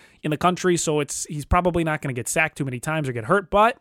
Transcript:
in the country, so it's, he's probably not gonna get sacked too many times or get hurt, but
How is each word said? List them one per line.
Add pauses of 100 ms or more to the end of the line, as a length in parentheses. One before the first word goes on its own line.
(220)
in
the
country,
so
it's,
he's
probably
not
gonna
get
sacked
too
many
times
or
get
hurt,
but